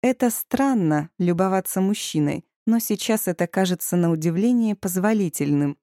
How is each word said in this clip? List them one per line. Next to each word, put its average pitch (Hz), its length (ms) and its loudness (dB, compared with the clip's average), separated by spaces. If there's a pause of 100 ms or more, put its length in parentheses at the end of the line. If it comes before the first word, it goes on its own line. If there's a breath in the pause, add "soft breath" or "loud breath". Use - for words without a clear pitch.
Это 247 280 2
странно — 165 800 0 (100)
любоваться 185 640 0
мужчиной, 151 640 -2 (200)
но 226 140 2
сейчас 214 480 -2
это 175 200 -2
кажется 180 500 -2
на 170 140 2
удивление 202 640 0
позволительным 175 1040 0